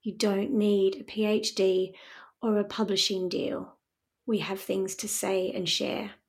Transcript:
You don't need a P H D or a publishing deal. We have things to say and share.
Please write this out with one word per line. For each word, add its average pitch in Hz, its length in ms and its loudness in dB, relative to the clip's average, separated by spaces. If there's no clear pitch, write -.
You 208 100 -4
don't 202 400 0
need 202 480 4
a - 60 -12
P 214 180 -2
H 214 320 0
D 185 400 2
or 214 180 2
a 202 60 2
publishing 196 640 0
deal. - 480 -4
We 214 140 0
have 190 200 -4
things 190 380 -2
to 208 100 -8
say 190 460 0
and 175 160 -2
share. - 460 -2